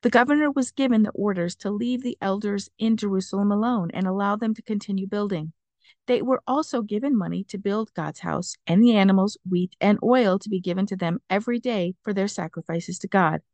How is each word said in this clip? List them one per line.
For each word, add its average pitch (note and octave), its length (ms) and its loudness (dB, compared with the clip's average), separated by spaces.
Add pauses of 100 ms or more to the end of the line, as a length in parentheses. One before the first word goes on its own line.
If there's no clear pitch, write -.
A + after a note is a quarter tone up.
The A#3 80 4
governor D4 400 4
was C#4 220 -2
given B3 320 2
the G#3+ 80 -2
orders F#3 440 -2
to - 140 -6
leave A#3+ 320 -4
the B3 180 -6
elders G3+ 560 -4
in A3 200 0
Jerusalem G3+ 560 0
alone G#3 400 0
and F#3 160 -2
allow G3+ 260 0
them A3 200 -2
to - 80 -16
continue G3+ 440 -4
building. G3 460 -4 (540)
They B3 160 2
were B3+ 220 0
also C4+ 380 -2
given A3+ 340 -2
money F3+ 280 -2
to - 140 -10
build G3+ 360 -4
God's D3+ 260 -6
house E3 360 -4 (100)
and F3+ 160 6
the A#3 140 6
animals, G3 420 4 (100)
wheat, F3+ 320 -2
and G#3 220 4
oil A3 380 4
to - 80 -12
be G3 100 -2
given F#3 280 -2
to G3+ 100 -6
them F3 320 -2
every A3+ 320 0
day F#3+ 420 -2
for G#3+ 100 -4
their G3 140 0
sacrifices E3+ 760 -6
to - 60 -10
God. E3 360 2 (120)